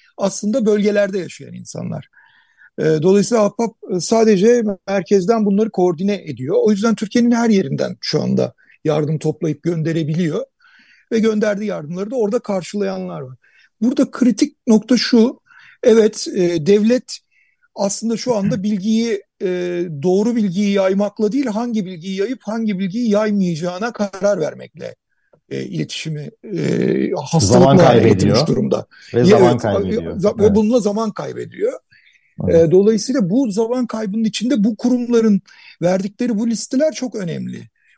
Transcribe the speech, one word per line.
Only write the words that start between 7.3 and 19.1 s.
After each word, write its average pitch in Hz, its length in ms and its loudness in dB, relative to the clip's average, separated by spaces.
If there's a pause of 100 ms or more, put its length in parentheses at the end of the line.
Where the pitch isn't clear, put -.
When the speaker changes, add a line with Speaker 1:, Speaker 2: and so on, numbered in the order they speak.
Speaker 1:
her 233 200 2
yerinden 143 500 0
şu - 220 -2
anda 64 320 -2 (300)
yardım 151 340 -2
toplayıp 151 440 -4
gönderebiliyor. 165 840 -2 (680)
Ve 226 60 2
gönderdiği 214 480 0
yardımları 175 440 -8
da 269 60 -6
orada 220 220 0
karşılayanlar 190 840 -6
var. 127 160 -14 (440)
Burada 254 300 0
kritik 254 460 0 (100)
nokta 220 300 4
şu, 233 440 2 (420)
evet, 220 520 4
e, 170 320 0
devlet 214 520 2 (560)
aslında 214 420 -4
şu 247 200 -2
anda 202 260 -2
bilgiyi, 214 600 -2 (200)